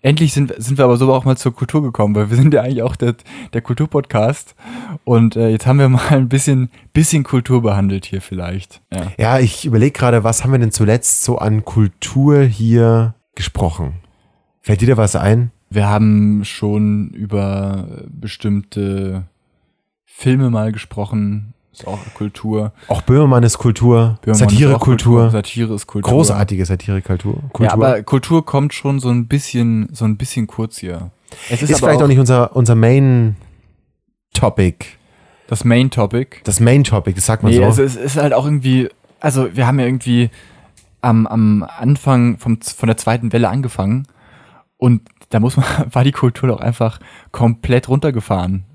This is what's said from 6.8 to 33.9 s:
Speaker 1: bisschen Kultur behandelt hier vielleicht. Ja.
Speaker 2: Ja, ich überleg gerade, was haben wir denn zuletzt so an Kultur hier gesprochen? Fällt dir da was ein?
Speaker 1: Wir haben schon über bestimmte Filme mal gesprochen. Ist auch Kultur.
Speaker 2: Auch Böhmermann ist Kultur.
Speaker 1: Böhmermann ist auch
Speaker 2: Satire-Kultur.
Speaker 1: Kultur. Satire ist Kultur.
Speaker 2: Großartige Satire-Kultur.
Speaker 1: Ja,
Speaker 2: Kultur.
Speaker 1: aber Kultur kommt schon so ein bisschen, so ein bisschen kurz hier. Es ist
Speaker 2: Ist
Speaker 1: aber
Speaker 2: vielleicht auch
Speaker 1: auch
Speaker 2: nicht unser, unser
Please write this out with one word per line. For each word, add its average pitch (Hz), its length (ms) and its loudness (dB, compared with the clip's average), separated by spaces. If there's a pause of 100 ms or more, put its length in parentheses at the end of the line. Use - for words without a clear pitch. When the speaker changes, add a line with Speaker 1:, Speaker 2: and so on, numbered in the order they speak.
Speaker 1:
bisschen 156 320 2
Kultur 127 380 0
behandelt 98 440 -2
hier 98 160 -8
vielleicht. 92 580 -10 (120)
Ja. 90 140 -8 (120)
Speaker 2:
Ja, 117 220 2
ich - 240 0
überleg 123 300 2
gerade, 120 280 2
was 113 220 -2
haben 127 80 0
wir 135 80 2
denn 113 100 2
zuletzt - 540 0
so 123 140 -2
an 107 260 -2
Kultur 135 800 2
hier 113 720 2 (200)
gesprochen? 80 600 -6 (680)
Fällt 104 220 -2
dir 117 40 2
da 127 100 4
was 110 200 0
ein? 117 340 0 (200)
Speaker 1:
Wir 101 160 0
haben 104 600 2
schon 104 640 -2
über 98 800 -6 (200)
bestimmte 98 1160 -6 (840)
Filme 131 420 0
mal 110 240 -2
gesprochen. 104 800 -8 (220)
Ist - 120 -20
auch 98 120 -10 (160)
Kultur. 107 580 -6 (160)
Speaker 2:
Auch - 140 -2
Böhmermann 131 400 4
ist 117 160 2
Kultur. 117 640 2
Speaker 1:
Böhmermann 110 120 0
ist 104 120 4
auch 104 40 4
Speaker 2:
Satire-Kultur. 123 640 4 (100)
Speaker 1:
Kultur. 113 60 4
Satire 110 440 -4
ist 101 120 -10
Kultur. 101 240 -4
Speaker 2:
Großartige 98 540 0
Satire-Kultur. 95 720 -4
Speaker 1:
Ja, 147 180 -12
Speaker 2:
Kultur. 110 220 0
Speaker 1:
aber 113 280 2
Kultur 156 440 0
kommt 143 260 -2
schon 139 260 -4
so 123 120 -2
ein 120 180 0
bisschen, 117 640 -2
so 113 140 -4
ein 107 100 0
bisschen 117 300 -6
kurz - 320 -8
hier. 87 320 -10 (400)
Es 120 100 -4
ist 147 100 -4
Speaker 2:
Ist 151 120 2
Speaker 1:
aber 143 60 2
Speaker 2:
vielleicht 151 120 4
auch 151 40 4
Speaker 1:
auch 143 40 4
Speaker 2:
nicht 135 100 6
unser, 123 380 2
unser 120 180 4 (1600)